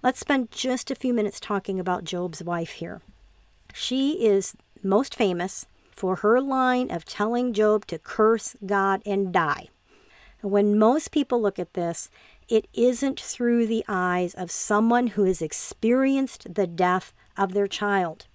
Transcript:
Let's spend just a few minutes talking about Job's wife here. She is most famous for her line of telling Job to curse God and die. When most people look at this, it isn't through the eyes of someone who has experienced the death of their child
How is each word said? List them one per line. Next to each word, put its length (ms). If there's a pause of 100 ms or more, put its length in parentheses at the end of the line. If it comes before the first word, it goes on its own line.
Let's 180
spend 320
just 380
a 60
few 180
minutes 260
talking 400
about 240
Job's 400
wife 280
here. 300 (720)
She 520
is 300 (280)
most 320
famous 520 (220)
for 280
her 240
line 500
of 140
telling 480
Job 320
to 120
curse 680
God 400
and 260
die. 380 (720)
When 380
most 320
people 300
look 180
at 160
this, 340 (400)
it 240
isn't 460
through 480
the 200
eyes 460
of 180
someone 560
who 180
has 160
experienced 1120
the 100
death 480 (240)
of 160
their 140
child 680